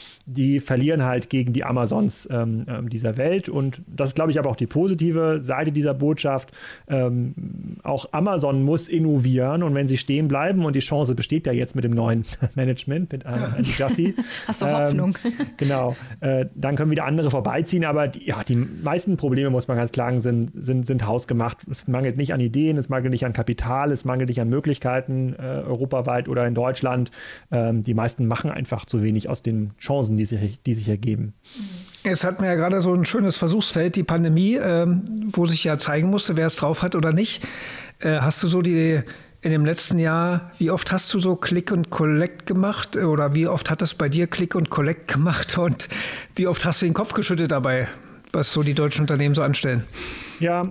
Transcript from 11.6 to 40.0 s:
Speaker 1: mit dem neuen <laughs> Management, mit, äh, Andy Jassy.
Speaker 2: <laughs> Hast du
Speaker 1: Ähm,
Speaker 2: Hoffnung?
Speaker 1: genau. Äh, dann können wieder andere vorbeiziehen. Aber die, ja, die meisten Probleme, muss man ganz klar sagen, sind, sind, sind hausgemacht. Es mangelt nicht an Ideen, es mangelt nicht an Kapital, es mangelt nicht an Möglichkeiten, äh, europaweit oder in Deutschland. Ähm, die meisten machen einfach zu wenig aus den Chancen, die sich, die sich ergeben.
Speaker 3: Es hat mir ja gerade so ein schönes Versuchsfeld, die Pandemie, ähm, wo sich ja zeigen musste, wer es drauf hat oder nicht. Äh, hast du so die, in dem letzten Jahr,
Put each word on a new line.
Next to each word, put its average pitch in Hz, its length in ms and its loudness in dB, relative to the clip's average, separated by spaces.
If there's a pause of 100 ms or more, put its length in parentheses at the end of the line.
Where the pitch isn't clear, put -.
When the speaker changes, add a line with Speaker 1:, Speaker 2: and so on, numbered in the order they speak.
Speaker 1:
mit 127 80 -2
dem 117 80 2
neuen 113 340 2 (140)
<laughs> - 160 -2
Management, 135 560 -2
mit, 131 140 -10
äh, 131 40 -12 (280)
Andy 127 180 0
Jassy. 175 400 0 (160)
Speaker 2:
<laughs> - 160 -10
Hast 208 160 -2
du - 40 0
Speaker 1:
Ähm, 147 60 2
Speaker 2:
Hoffnung? 147 440 2 (400)
Speaker 1:
genau. 131 380 0 (260)
Äh, 131 240 2 (100)
dann 139 200 -2
können 151 160 2
wieder 156 140 0
andere 151 240 2
vorbeiziehen. 156 560 0
Aber 147 220 2
die, - 180 -8
ja, - 220 -4
die 123 80 2
meisten 160 600 0
Probleme, 135 340 2
muss 127 160 0
man 123 100 0
ganz 117 140 0
klar 120 160 0
sagen, 123 140 2
sind, 120 340 2
sind, 127 320 -2
sind 123 180 0
hausgemacht. 117 640 -2
Es - 180 -8
mangelt 127 300 0
nicht 139 160 -2
an 135 60 0
Ideen, 143 380 2
es 131 120 -2
mangelt 131 220 0
nicht 127 140 0
an 117 80 -2
Kapital, 123 580 0
es 127 140 -2
mangelt 127 240 0
nicht 120 120 0
an 113 80 2
Möglichkeiten, 131 880 0
äh, 131 40 -12
europaweit 127 840 -2
oder 123 200 0
in 120 80 0
Deutschland. 127 560 0 (400)
Ähm, 113 320 2
die 120 100 0
meisten 117 320 0
machen 117 240 0
einfach 123 360 -6
zu 107 180 0
wenig 107 260 0
aus 135 140 -4
den 107 360 -2
Chancen, 123 380 0
die 107 80 2
sich, 104 380 -2
die 123 100 0
sich 107 140 -4
ergeben. 107 460 -2 (720)
Speaker 3:
Es 185 200 0
hat 180 160 -2
mir 190 80 2
ja 180 80 2
gerade 180 260 2
so 180 120 2
ein 180 100 4
schönes 196 340 0
Versuchsfeld, 175 580 2
die 185 80 0
Pandemie, 170 520 4
ähm, 175 480 2 (300)
wo 175 120 2
sich 165 180 0
ja 151 140 0
zeigen 151 320 0
musste, 190 280 0
wer 165 100 2
es 160 100 0
drauf 156 260 0
hat 180 120 -2
oder 160 160 2
nicht. 190 340 2 (540)
Äh, 156 200 0
hast 143 240 0
du 180 40 2
so 180 140 2
die, 160 400 4 (400)
in 160 100 0
dem 151 140 4
letzten 165 320 0
Jahr, 170 600 0